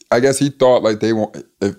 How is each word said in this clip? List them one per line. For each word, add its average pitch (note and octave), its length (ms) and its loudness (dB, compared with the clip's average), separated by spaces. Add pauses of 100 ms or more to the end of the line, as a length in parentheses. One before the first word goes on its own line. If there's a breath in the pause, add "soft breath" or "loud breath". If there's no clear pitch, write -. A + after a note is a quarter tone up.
I B2 120 2
guess C3+ 180 0
he C#3 120 0
thought, B2+ 320 2
like, G#2+ 180 -2
they A2 100 0
want, G#2+ 320 -4 (160)
if G2 200 -4